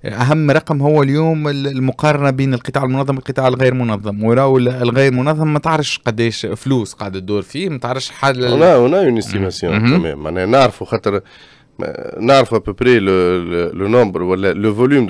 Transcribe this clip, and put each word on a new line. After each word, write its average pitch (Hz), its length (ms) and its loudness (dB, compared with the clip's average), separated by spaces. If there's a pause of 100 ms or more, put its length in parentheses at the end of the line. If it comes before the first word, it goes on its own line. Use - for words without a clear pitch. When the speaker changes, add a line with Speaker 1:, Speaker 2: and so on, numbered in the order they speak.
Speaker 1:
اهم 143 460 0
رقم 147 320 0
هو 147 200 2
اليوم 151 460 0
ال-، 139 180 -4
المقارنه 139 640 0
بين 135 240 0
القطاع 135 300 -4
المنظم 135 320 -2
والقطاع 131 320 -2
الغير 127 260 2
منظم، 107 500 -4
وراو 131 340 4
ال-، 123 100 2
الغير 127 440 2
منظم 151 400 0
ما 151 60 0
تعرفش 151 400 -2
قداش 113 480 -4
فلوس 110 460 -4
قاعده 98 280 -8
تدور 98 220 -2
فيه، 175 260 -8
ما 147 100 -6
تعرفش 127 320 -6
حل 139 240 0
Speaker 2:
On 123 280 2
a، 139 280 6
on 165 40 2
a 185 160 4
une 113 160 -2
estimation 95 380 -4
Speaker 1:
مهم. 113 340 2
Speaker 2:
quand 85 60 0
même. 73 140 -6
معناها 85 280 -4
نعرفوا 120 400 2
خاطر 101 340 -4 (580)
ما-، - 420 -10
نعرفوا 123 380 2
à - 20 2
peu 104 120 -8
près 120 260 4
le، 98 120 0 (400)
le، 85 300 -4
le 98 80 -2
nombre 107 320 2
ولا 92 340 0
le 104 180 0
volume 127 380 2